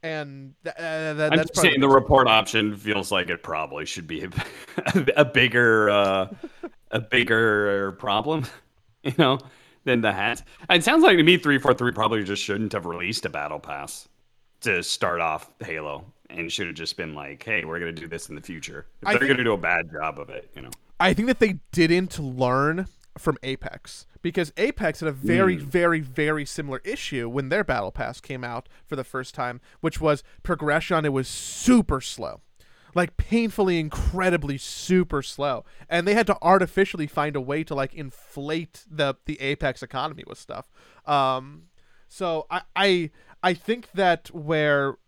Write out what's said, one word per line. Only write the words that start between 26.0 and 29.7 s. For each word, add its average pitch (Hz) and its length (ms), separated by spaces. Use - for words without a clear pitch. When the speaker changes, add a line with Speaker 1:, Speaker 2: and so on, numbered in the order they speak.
Speaker 1:
similar 139 380
issue 139 460
when 131 200
their 190 140
Battle 104 280
Pass 120 280
came 127 240
out 120 240
for 151 80
the 131 80
first - 320
time, 123 260